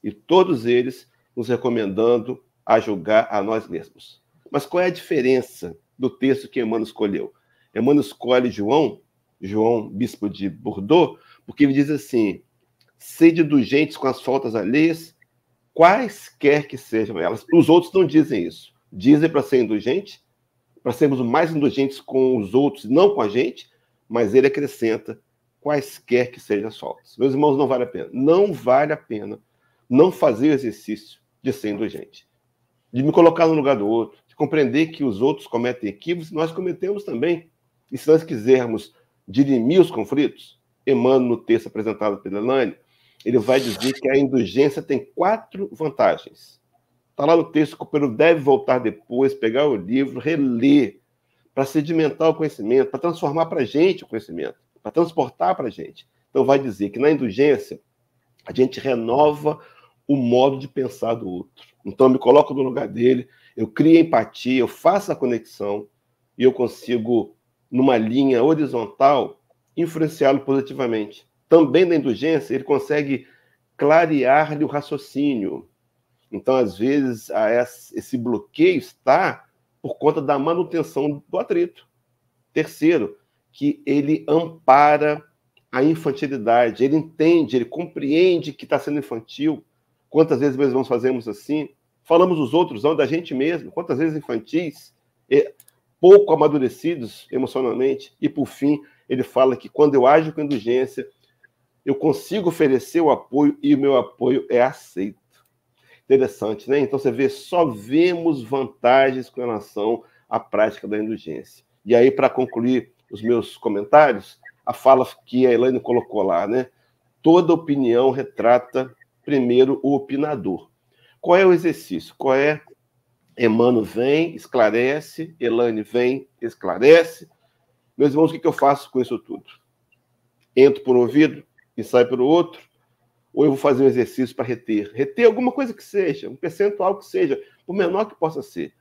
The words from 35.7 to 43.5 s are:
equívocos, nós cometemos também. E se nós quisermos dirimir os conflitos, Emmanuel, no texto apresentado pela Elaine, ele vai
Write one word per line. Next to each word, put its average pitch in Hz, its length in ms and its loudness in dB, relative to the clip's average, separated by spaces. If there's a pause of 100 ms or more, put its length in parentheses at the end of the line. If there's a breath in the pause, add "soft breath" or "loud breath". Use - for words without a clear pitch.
equívocos, 165 420 -10
nós 160 200 -4
cometemos 185 520 -8
também. 160 460 -6 (420)
E 131 60 -12
se - 100 -8
nós 160 160 6
quisermos 120 720 0 (320)
dirimir 139 540 2
os - 100 4
conflitos, 127 680 -4 (280)
Emmanuel, 131 320 2
no 120 180 -2
texto 113 300 -2
apresentado 104 520 -6
pela 98 200 -8
Elaine, 123 360 -2 (500 soft breath)
ele 117 120 0
vai 117 220 2